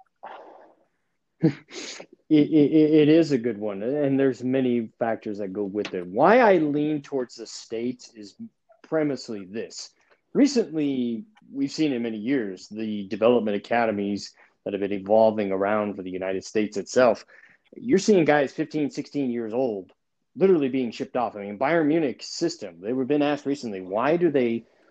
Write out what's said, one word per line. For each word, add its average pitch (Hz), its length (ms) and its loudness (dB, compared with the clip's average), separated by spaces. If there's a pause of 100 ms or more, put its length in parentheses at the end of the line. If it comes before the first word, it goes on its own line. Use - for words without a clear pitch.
(1400)
<laughs> 160 120 2 (800)
It, 147 200 6
it, 156 420 6
it 151 160 6
is 156 220 6
a 131 80 2
good 113 180 -4
one, 101 240 -6
and 139 380 0
there's 131 240 0
many 123 560 0
factors 110 400 -4
that 98 120 -6
go 104 120 -4
with 98 320 -6
it. 90 100 -6
Why 151 360 4
I 202 160 6
lean 147 440 -2
towards 131 320 -6
the 110 140 -16
States - 680 -10
is 104 220 -18 (480)
premisely 131 640 -4
this. 95 440 -12 (440)
Recently, 143 880 0 (280)
we've 139 200 -4
seen 156 200 0
in 120 120 -2
many 113 140 -6
years 107 500 -4
the 107 400 -6
development 107 500 2
academies 101 800 -2 (280)
that 101 120 -6
have 95 40 -2
been 101 140 -2
evolving 104 580 4
around 101 440 0
for 98 80 -10
the 92 80 -8
United 92 340 -6
States 104 320 -2
itself. 113 480 2 (500)
You're 139 220 0
seeing 190 280 4
guys 147 280 2
fifteen, 151 380 -4
sixteen 135 400 -4
years 117 200 -4
old 113 400 -4 (440)
literally 160 340 4
being 123 220 -2
shipped - 260 -8
off. 110 180 -4
I 104 40 -12
mean, 101 180 -10
Bayern 156 300 2
Munich 147 340 0
system, 101 580 -8
they 104 140 -6
were 131 120 -2
been 147 180 0
asked 143 240 -2
recently, 117 340 -6
why 113 360 0
do 170 120 2
they, 120 360 0 (260)